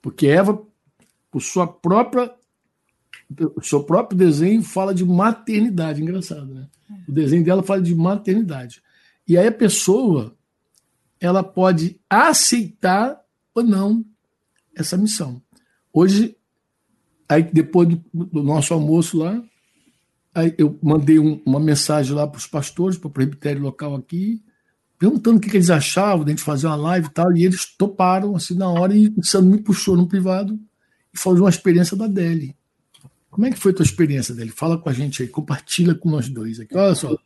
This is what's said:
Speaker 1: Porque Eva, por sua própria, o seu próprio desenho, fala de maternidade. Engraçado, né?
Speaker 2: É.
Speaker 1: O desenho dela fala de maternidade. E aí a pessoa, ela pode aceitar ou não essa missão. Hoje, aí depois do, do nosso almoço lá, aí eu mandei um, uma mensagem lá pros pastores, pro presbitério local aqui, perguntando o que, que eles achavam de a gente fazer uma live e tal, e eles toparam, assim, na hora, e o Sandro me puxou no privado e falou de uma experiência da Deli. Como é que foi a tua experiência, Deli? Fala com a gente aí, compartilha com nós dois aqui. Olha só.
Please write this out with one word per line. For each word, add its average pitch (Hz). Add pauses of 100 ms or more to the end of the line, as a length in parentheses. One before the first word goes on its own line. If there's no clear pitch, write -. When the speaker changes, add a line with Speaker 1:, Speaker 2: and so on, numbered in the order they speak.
Speaker 1:
Porque -
Eva, 196 (680)
por 131
sua 180
própria, 240 (1200)
o -
seu 143
próprio 190
desenho, 180
fala 190
de 185
maternidade. 185
Engraçado, 165
né? 131 (220)
Speaker 2:
É. 208 (140)
Speaker 1:
O 151
desenho 156
dela 180
fala 196
de 175
maternidade. 175 (460)
E 170
aí 196
a 226
pessoa, 196 (840)
ela 185
pode 185 (100)
aceitar 220 (320)
ou 233
não 214 (720)
essa 165
missão. 180 (520)
Hoje, 196 (960)
aí 156
depois 165
do, 165 (120)
do 165
nosso 147
almoço 165
lá, 196 (920)
aí 165
eu 147
mandei 156
um, 151
uma 135
mensagem 147
lá 147
pros 143
pastores, 170
pro 160
presbitério 143
local 143
aqui, 190 (560)
perguntando 233
o -
que, 220
que 214
eles 175
achavam 180
de 147
a 156
gente -
fazer 151
uma 156
live 165
e 143
tal, 175
e 170
eles 185 (120)
toparam, 196
assim, 175
na 185
hora, 180
e 214 (100)
o 175
Sandro 190
me 214
puxou 190
no 175
privado 196 (540)
e -
falou 185
de 185
uma 196
experiência 175
da 220
Deli. 170 (760)
Como 208
é 262
que -
foi 196
a 180
tua 175
experiência, 139
Deli? 113
Fala 165
com 165
a 131
gente 139
aí, 123
compartilha 156
com 170
nós 135
dois 113
aqui. 110
Olha 190
só. 151